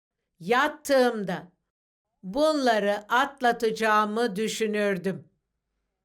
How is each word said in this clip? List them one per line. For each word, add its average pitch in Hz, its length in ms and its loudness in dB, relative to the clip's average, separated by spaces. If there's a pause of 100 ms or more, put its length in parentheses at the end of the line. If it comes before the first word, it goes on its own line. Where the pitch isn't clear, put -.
(400)
Yattığımda 233 1120 0 (720)
bunları 220 840 0
atlatacağımı 220 1300 0
düşünürdüm. 208 880 -2 (800)